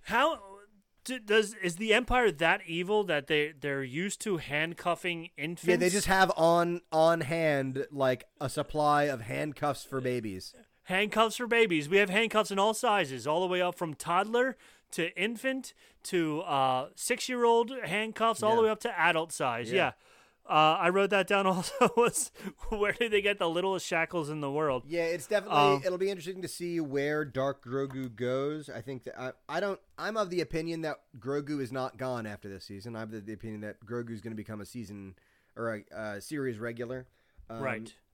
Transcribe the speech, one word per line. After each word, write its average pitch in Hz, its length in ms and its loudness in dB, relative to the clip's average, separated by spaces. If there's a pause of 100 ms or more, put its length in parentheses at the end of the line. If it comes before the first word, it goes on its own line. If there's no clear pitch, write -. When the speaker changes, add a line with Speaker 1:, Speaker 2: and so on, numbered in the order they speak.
Speaker 1:
How 240 360 2 (640)
d-, 254 160 -8
does, 214 420 2
is 175 160 -4
the 214 160 0
Empire 240 380 4
that 165 360 2
evil 180 380 0
that 151 220 -2
they, 151 320 0
they're 139 240 -4
used 160 380 -6
to 196 160 -2
handcuffing 165 1000 -4
infants? 165 280 -8
Speaker 2:
Yeah, 175 120 6
they 175 120 4
just 185 180 0
have 190 280 6
on, 170 460 4 (100)
on 165 300 6
hand, 139 720 0
like, 131 340 0 (160)
a 139 80 -4
supply 147 540 2
of 139 180 -2
handcuffs 139 600 -4
for 135 180 -4
babies. 110 520 -4 (300)
Speaker 1:
Handcuffs 214 540 0
for 247 100 -6
babies. 208 400 4
We 180 100 4
have 202 120 6
handcuffs 214 420 2
in 196 80 0
all 214 140 4
sizes, 175 520 0
all 151 160 2
the 185 60 0
way 180 140 0
up 180 140 0
from 160 180 -6
toddler 220 640 0 (340)
to 175 280 -4
infant 247 540 -4 (300)
to, 160 380 0
uh, 135 540 2
six-year-old 240 760 2 (140)
handcuffs, 214 580 0
all 214 140 6
the 233 40 6
Speaker 2:
Yeah. 220 40 6
Speaker 1:
way 220 60 4
up 214 100 -2
to 202 180 -4
adult 165 320 4
size. 120 400 -2
Speaker 2:
Yeah. 190 60 2
Speaker 1:
Yeah. 151 140 2 (540)
Uh, 156 320 6
I 175 120 2
wrote 190 220 2
that 196 160 2
down 196 200 2
<laughs> 190 60 4
also, 196 420 2
was - 360 2 (380)
where 208 220 0
do 233 160 0
they 208 140 4
get 202 180 0
the 185 100 2
littlest 180 380 0
shackles 165 420 -2
in 156 120 -6
the 143 100 -2
world? 143 340 0
Speaker 2:
Yeah, 165 200 -2
it's 165 200 -4
definitely, 196 320 0
Speaker 1:
Um, 143 280 6
Speaker 2:
it'll 180 120 0
be 190 120 0
interesting 185 320 -8
to 175 80 -8
see 175 320 -4
where 147 420 -2
Dark 135 400 -4
Grogu 131 500 -4
goes. 135 560 -4
I 117 120 -10
think 127 240 -10
that - 140 -12
I, 127 120 -8 (160)
I 160 140 -4
don't, 196 180 -4 (180)
I'm 196 200 -4
of 208 120 0
the 175 120 -2
opinion 165 400 -4
that 151 160 -4 (200)
Grogu 139 440 -4
is 120 100 -6
not 131 260 -6
gone 123 280 -4
after 104 240 -10
this 95 160 -12
season. 104 300 -12
I'm 113 80 -8
of 110 80 -10
the, 110 100 -10
the 104 120 -10
opinion 107 280 -10
that 104 240 -12
Grogu's 117 340 -8
gonna 113 160 -10
become 107 240 -10
a 101 60 -12
season 98 500 -12 (400)
or 113 200 -6 (180)
a, 82 40 -12
a 104 240 -8
series 131 380 -6
regular. 120 480 -8 (420)
Um, 117 120 -8
Speaker 1:
Right. 113 320 -6 (200)